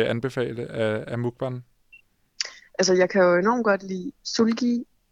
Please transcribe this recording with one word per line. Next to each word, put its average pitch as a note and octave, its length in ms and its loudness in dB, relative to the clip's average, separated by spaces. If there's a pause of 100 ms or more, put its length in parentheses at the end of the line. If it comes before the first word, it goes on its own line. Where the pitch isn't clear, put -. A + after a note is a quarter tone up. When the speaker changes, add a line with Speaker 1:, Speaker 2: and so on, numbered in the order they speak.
Speaker 1:
anbefale A#2+ 680 -4
af, A2 400 -2
af A#2+ 80 -4
mukbang? B2 460 -6 (1120)
Speaker 2:
Altså, F#3 140 4
jeg F#3 160 4
kan G3 140 4
jo F3 140 6
enormt A3+ 260 0
godt G3 200 2
lide F#3 280 -8 (120)
Sulgi, A#3+ 640 0 (240)